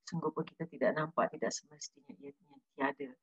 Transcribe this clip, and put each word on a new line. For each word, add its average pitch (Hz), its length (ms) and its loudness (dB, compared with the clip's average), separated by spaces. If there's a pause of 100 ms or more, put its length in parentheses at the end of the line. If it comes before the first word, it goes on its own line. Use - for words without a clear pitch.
Sungguh 165 320 0
pun 165 80 0
kita - 240 -6
tidak 139 320 2
nampak, - 320 2
tidak - 160 0
semestinya - 720 -10
ia 143 120 -12 (440)
tiada. 139 320 0 (140)